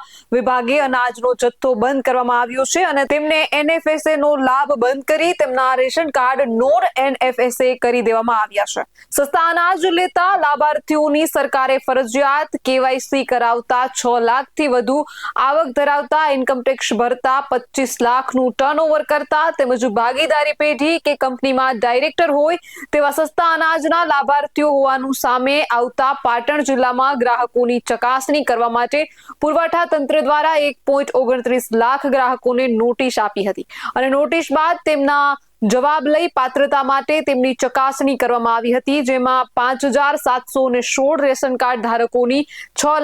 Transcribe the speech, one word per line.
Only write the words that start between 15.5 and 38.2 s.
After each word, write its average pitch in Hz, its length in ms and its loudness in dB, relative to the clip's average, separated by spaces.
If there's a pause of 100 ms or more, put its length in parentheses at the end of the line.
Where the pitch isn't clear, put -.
ધરાવતા, 294 460 0 (100)
ઇન્કમ 254 300 -2
ટેક્સ 269 260 -2 (100)
ભરતા, 247 320 0 (140)
પચીસ 254 420 -4 (140)
લાખનું 254 540 0
ટર્નઓવર 302 500 0
કરતા 302 480 0
તેમજ 247 260 0 (140)
ભાગીદારી 294 640 0
પેઢી 302 460 0
કે 294 40 2 (120)
કંપનીમાં 262 580 0
ડાયરેક્ટર 277 560 0
હોય 320 200 2 (380)
તેવા 285 220 2
સસ્તા 330 400 0
અનાજના 320 420 0 (120)
લાભાર્થીઓ 285 600 0
હોવાનું 269 480 0
સામે 254 340 0 (220)
આવતા, 247 340 0 (140)
પાટણ 247 460 0
જિલ્લામાં 254 520 0
ગ્રાહકોની 240 560 0 (140)
ચકાસણી 262 580 0
કરવા 233 280 0
માટે 240 220 0 (460)
પુરવઠા 330 480 0
તંત્ર 302 340 0
દ્વારા 302 280 2 (100)
એક 277 160 -6 (100)
પોઇન્ટ 277 300 0
ઓગણત્રીસ 247 480 0 (140)
લાખ 277 340 0
ગ્રાહકોને 254 480 0 (160)
નોટિસ 240 460 0
આપી 202 220 -4
હતી - 180 -8 (260)
અને 262 240 0
નોટિસ 294 420 0
બાદ 339 320 0
તેમના 285 460 2 (380)
જવાબ 285 420 0
લઈ 339 240 -2
પાત્રતા 277 500 0
માટે 277 400 0
તેમની 254 320 0
ચકાસણી 269 600 0